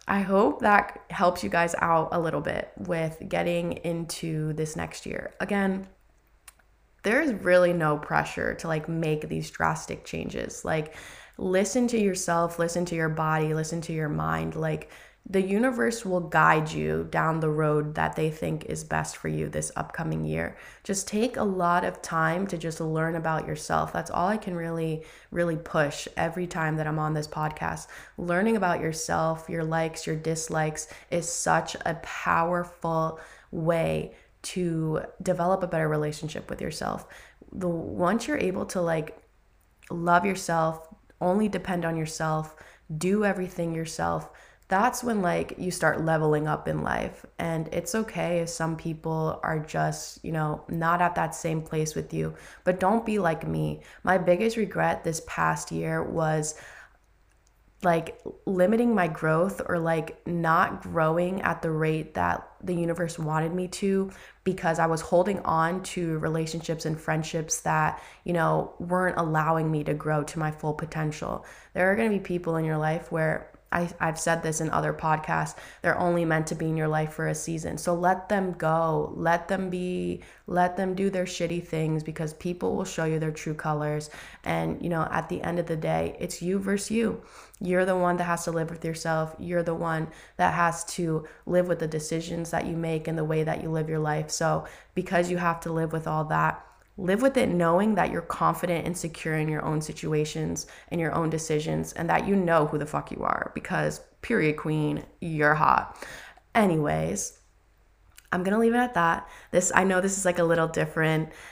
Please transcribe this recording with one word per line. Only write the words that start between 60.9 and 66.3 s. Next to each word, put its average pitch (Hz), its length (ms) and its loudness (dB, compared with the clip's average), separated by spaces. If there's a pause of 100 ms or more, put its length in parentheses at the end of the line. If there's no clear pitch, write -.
at 170 200 0
the 165 80 0
rate 156 440 0
that - 340 0 (160)
the 180 100 -2
universe 170 460 -2
wanted 160 340 0
me 185 140 -2
to 196 420 0 (320)
because 180 380 0
I 165 60 4
was 160 140 2
holding 185 400 4
on 165 440 2
to 165 340 -2
relationships 160 680 -2